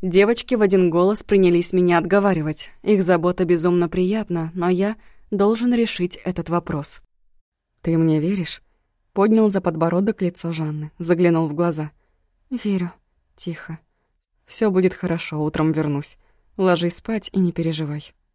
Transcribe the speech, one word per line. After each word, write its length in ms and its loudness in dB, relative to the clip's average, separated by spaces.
Девочки 540 2
в 80 2
один 260 4
голос 340 2
принялись 520 2
меня 240 4
отговаривать. 720 0
Их 200 2
забота 420 2
безумно 440 2
приятна, 680 -4
но 160 -2
я 260 0
должен 440 2
решить 500 -2
этот 240 -6
вопрос. 540 -4
«Ты 160 0
мне 220 4
веришь?» 420 -4
Поднял 380 4
за 100 0
подбородок 640 0
лицо 300 -4
Жанны, 460 -6
заглянул 480 2
в 80 -4
глаза. 360 -2
«Верю», 420 -4
тихо. 420 -10
«Всё 240 -2
будет 240 2
хорошо, 480 -6
утром 300 0
вернусь. 440 -4
Ложись 400 0
спать 380 -8
и 40 0
не 140 2
переживай». 640 -6